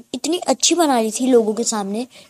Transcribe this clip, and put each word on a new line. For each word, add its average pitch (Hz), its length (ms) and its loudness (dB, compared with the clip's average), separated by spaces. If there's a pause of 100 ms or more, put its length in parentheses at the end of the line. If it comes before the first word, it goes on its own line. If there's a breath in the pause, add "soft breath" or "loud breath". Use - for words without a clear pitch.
(140)
इतनी 302 240 -4
अच्छी - 360 0
बना 285 260 2
ली 220 100 0
थी 247 160 -4
लोगों 226 280 4
के 226 100 -4
सामने 214 420 -4 (240 soft breath)